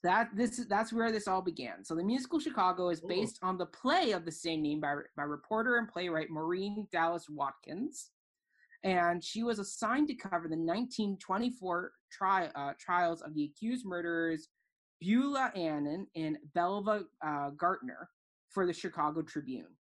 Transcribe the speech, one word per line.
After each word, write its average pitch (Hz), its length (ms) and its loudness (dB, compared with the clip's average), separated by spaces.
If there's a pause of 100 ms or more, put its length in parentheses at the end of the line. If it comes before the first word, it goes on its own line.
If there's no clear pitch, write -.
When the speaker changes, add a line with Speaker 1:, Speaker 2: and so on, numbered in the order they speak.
Speaker 1:
That, 208 320 4
this 233 240 0
is, 240 80 -6
that's 220 240 2
where 226 220 2
this 208 160 -2
all 190 120 2
began. 127 440 -6
So 165 100 -4
the 165 80 0
musical 254 340 0
Chicago 185 520 2
is 165 120 0
Speaker 2:
Ooh. 165 60 -12
Speaker 1:
based 196 340 -2
on 185 160 0
the 175 100 -2
play 294 440 2
of 170 140 0
the 165 80 -6
same 160 280 -2
name 151 200 0
by, 143 140 0 (200)
by 143 80 -4
reporter 220 540 0
and 226 100 0
playwright 170 420 -2
Maureen 190 640 -2
Dallas 170 380 0
Watkins. 151 840 -6 (720)
And 175 400 4
she 220 200 -4
was 233 160 0
assigned 240 500 0
to 247 60 -4
cover 175 340 -2
the 160 80 0
nineteen 190 640 0
twenty-four 185 760 -2 (180)
tri-, 190 360 2
uh, 143 300 -6
trials 170 440 2
of 151 120 -10
the 151 120 0
accused 233 400 -4
murderers 165 640 -2 (500)
Beulah 262 560 2
Annan 156 600 -2
and 156 220 -2 (160)
Belva, 202 520 2 (160)
uh, 143 300 -2
Gartner 165 580 -2 (400)
for 190 180 2
the 175 60 2
Chicago 156 480 -2
Tribune. 127 640 -8